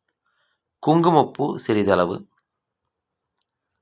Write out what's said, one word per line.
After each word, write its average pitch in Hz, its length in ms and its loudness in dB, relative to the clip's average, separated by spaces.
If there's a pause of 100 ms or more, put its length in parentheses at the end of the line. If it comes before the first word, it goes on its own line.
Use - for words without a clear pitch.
(840)
குங்குமப்பூ 156 600 2 (120)
சிறிதளவு, 95 600 0 (1600)